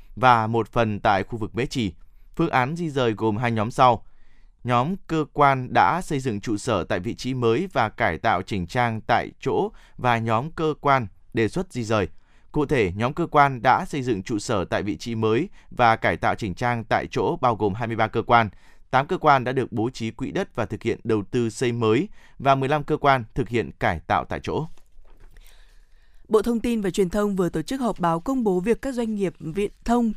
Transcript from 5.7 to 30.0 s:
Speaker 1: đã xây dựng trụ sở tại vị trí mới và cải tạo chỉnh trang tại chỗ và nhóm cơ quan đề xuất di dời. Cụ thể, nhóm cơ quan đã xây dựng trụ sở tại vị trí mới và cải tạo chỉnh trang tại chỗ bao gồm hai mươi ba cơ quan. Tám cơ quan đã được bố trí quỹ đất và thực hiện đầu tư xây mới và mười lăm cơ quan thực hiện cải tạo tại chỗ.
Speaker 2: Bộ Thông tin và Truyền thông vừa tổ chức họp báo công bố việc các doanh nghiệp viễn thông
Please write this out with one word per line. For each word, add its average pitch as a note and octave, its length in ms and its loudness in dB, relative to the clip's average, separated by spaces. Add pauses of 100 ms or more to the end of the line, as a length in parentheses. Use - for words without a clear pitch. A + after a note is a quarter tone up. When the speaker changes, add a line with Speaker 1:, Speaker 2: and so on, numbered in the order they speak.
Speaker 1:
đã A#2 300 4
xây D3 180 -4
dựng A#2 200 -4
trụ G#2+ 160 -4
sở G2+ 280 -2
tại G2+ 160 -4
vị - 140 -6
trí B2+ 200 -8
mới B2 380 2
và A#2+ 160 0
cải G2 300 -2
tạo G2 240 0
chỉnh F#2 240 -4
trang A#2 400 -2
tại F#2 240 2 (100)
chỗ C3+ 300 0 (260)
và A#2+ 220 2
nhóm A2+ 320 0
cơ D#3 300 -2
quan C3+ 260 2 (280)
đề A2 140 2
xuất - 240 -6
di B2 120 -6
dời. G#2 240 0 (440)
Cụ D3 140 0
thể, A2 300 2
nhóm A#2+ 160 -2
cơ E3+ 140 -4
quan C#3 360 2
đã B2 220 4
xây D3+ 180 -6
dựng A2+ 200 -2
trụ G#2+ 160 -4
sở G#2 260 -2
tại F2+ 180 -2
vị F#2+ 140 -4
trí A#2 180 -8
mới A2+ 340 0 (220)
và A2+ 260 4
cải G2+ 200 0
tạo G2 180 0
chỉnh F#2+ 200 -6
trang A#2+ 300 -4
tại A2 260 -2
chỗ B2+ 260 -2
bao B2 200 0
gồm G2 180 0
hai A2+ 120 -6
mươi A2+ 100 -6
ba A2 120 0
cơ A2+ 140 -2
quan. A#2 260 4 (420)
Tám C3 160 2
cơ F#3 120 -4
quan C#3 260 4
đã B2 80 -4
được C3 200 -2
bố A2+ 180 -2
trí A2+ 200 -6
quỹ G#2+ 200 -8
đất F#3+ 240 -6
và A2 120 -2
thực G2+ 160 -8
hiện A2+ 220 -2
đầu A2 260 0
tư A#2+ 200 0
xây A#2+ 220 -2
mới A#2 360 2 (300)
và C#3 160 4
mười C3+ 140 -2
lăm D3 160 0
cơ D3+ 120 0
quan C3+ 280 2 (100)
thực A#2+ 140 -2
hiện A2 300 -2
cải F#2 280 0
tạo F2+ 180 0
tại D2+ 180 -8
chỗ. A#2+ 240 -4 (1600)
Speaker 2:
Bộ G#3 140 4
Thông A#3 180 0
tin A#3 200 0
và F#3+ 100 0
Truyền F#3 200 0
thông G#3 260 0
vừa F3+ 120 2
tổ E3 140 -4
chức C4+ 180 -6
họp A#3 180 -2
báo E3+ 220 2
công C4 240 -2
bố F#3 160 2
việc G#3 220 0
các C4+ 120 -6
doanh A3+ 200 -2
nghiệp F#3+ 260 -2
viễn D#3+ 300 -4 (140)
thông A#3 320 2